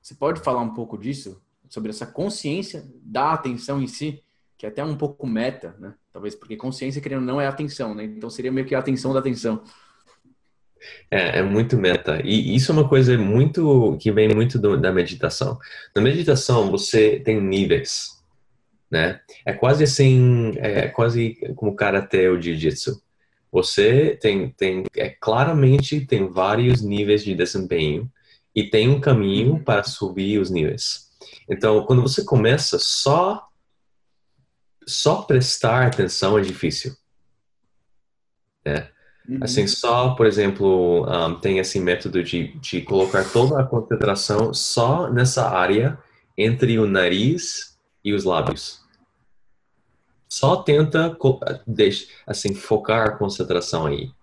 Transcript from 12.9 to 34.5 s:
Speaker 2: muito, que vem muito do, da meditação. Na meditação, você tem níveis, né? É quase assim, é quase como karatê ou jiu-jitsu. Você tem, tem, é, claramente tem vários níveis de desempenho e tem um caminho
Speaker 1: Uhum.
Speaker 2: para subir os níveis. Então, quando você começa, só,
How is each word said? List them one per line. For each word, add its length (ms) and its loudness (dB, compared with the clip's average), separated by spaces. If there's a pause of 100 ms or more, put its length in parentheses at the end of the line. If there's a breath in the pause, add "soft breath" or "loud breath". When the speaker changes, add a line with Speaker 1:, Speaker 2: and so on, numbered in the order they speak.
Speaker 2:
muito, 840 2
que 120 0
vem 180 4
muito 300 2
do, 200 2
da 120 0
meditação. 640 -2 (380 loud breath)
Na 60 2
meditação, 680 2
você 500 4
tem 220 0
níveis, 680 0 (840)
né? 280 0 (240 loud breath)
É 100 -4
quase 300 2
assim, 720 4
é 300 -2
quase 480 0 (200)
como 200 -4
karatê 540 2
ou 100 2
jiu-jitsu. 640 -4 (500)
Você 680 2
tem, 300 0
tem, 320 -2 (120)
é, 140 -4
claramente 960 2
tem 240 0
vários 540 2
níveis 400 0
de 100 -4
desempenho 760 -2 (440 soft breath)
e 160 0
tem 180 4
um 140 4
caminho 520 2
Speaker 1:
Uhum. 100 -4
Speaker 2:
para 200 2
subir 560 -4
os 100 -2
níveis. 600 -4 (400 loud breath)
Então, 360 2
quando 160 4
você 220 0
começa, 560 2
só, 680 0 (1400)